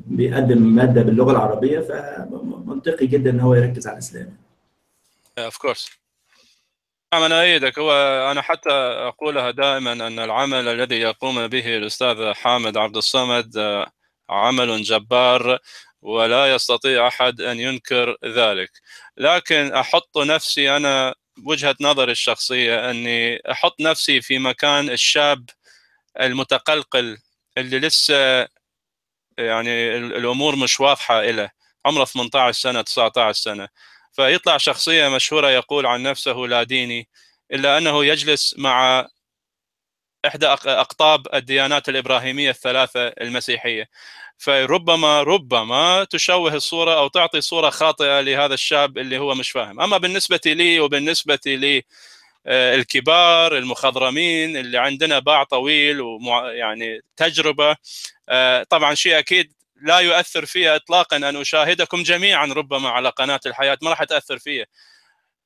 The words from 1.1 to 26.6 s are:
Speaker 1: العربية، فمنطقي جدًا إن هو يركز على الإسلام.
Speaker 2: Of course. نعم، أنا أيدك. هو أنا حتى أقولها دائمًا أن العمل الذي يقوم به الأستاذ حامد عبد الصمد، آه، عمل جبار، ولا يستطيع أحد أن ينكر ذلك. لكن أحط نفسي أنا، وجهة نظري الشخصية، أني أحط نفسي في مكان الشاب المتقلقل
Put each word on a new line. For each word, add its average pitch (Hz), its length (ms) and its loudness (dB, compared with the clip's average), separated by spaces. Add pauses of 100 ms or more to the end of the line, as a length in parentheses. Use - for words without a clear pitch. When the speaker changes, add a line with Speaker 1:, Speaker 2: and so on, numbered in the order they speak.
Speaker 1:
العربية، 139 480 2
فمنطقي - 1300 -6
جدًا 131 220 2
إن 123 100 2
هو 127 160 6
يركز 120 320 2
على 107 60 -8
الإسلام. - 440 -16 (1040)
Speaker 2:
Of 113 140 -8
course. - 360 -6 (1200)
نعم، 165 100 2
أنا 165 180 4
أيدك. 151 380 2
هو 151 120 2 (400)
أنا 139 100 -2
حتى 165 280 -4 (380)
أقولها 135 440 -4
دائمًا 135 420 -2
أن 113 260 -8
العمل 123 480 -2
الذي 120 280 -2
يقوم 117 520 -4
به 117 300 -4
الأستاذ 107 560 -4
حامد 117 440 -2
عبد 107 200 -2
الصمد، 120 600 -2
آه، 104 340 -4 (380)
عمل 117 520 0
جبار، 123 760 0 (440)
ولا 117 540 2
يستطيع 123 520 0
أحد 123 340 -2
أن 117 180 -6
ينكر 123 680 -4
ذلك. 110 440 0 (480)
لكن 151 560 0
أحط - 440 -2
نفسي 147 600 0
أنا، 135 380 -2 (300)
وجهة 143 360 -2
نظري 139 300 0
الشخصية، 120 800 -2
أني 117 600 -4
أحط 160 300 -2
نفسي 151 400 0
في 131 180 -2
مكان 143 500 0
الشاب 135 600 0 (720)
المتقلقل 131 960 -2 (400)